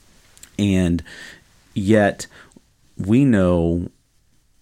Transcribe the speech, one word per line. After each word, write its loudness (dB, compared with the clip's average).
And 0
yet 0
we 0
know 0